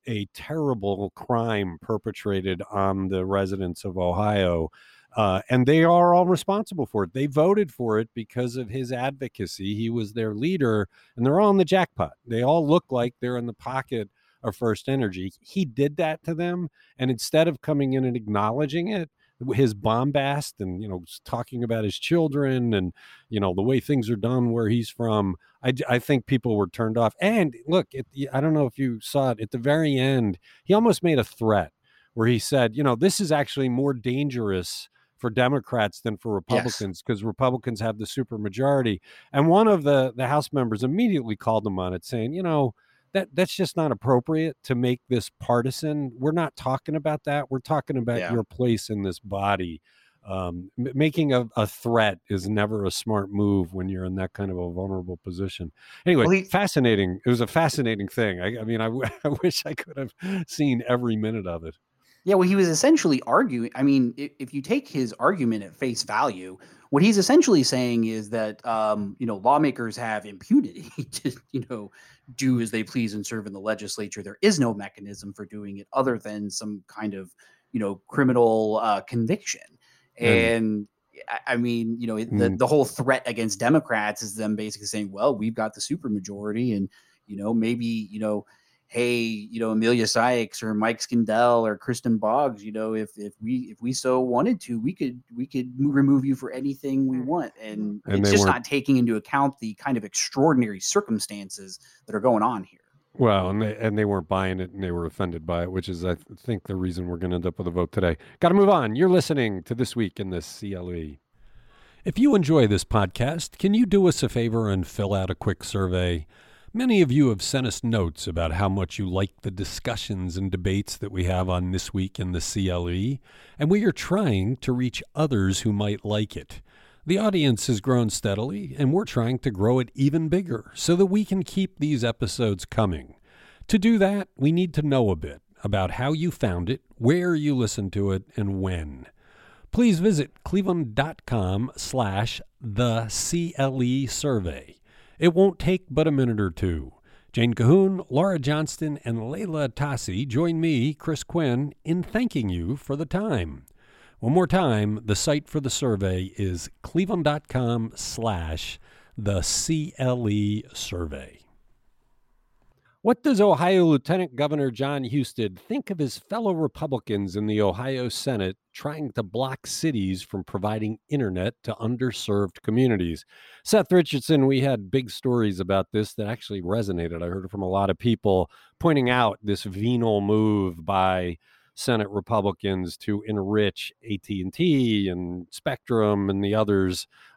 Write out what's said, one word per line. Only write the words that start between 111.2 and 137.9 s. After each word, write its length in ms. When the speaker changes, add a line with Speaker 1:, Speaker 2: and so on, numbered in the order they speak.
Speaker 1:
If 120
you 160
enjoy 320
this 180
podcast, 760
can 160
you 100
do 220
us 160
a 60
favor 380
and 200
fill 260
out 160
a 60
quick 280
survey? 600
Many 300
of 100
you 180
have 120
sent 240
us 180
notes 440
about 240
how 180
much 300
you 100
like 320
the 80
discussions 880
and 140
debates 440
that 160
we 120
have 260
on 220
This 200
Week 280
in 120
the 80
C 300
L 220
E, 280
and 140
we 140
are 60
trying 640
to 140
reach 300
others 460
who 120
might 320
like 320
it. 240
The 100
audience 500
has 140
grown 300
steadily, 640
and 160
we're 120
trying 340
to 100
grow 300
it 160
even 340
bigger 460
so 200
that 120
we 180
can 160
keep 380
these 240
episodes 640
coming. 500
To 120
do 180
that, 380
we 160
need 240
to 80
know 260
a 60
bit 260
about 280
how 220
you 160
found 400
it, 120
where 360
you 220
listened 380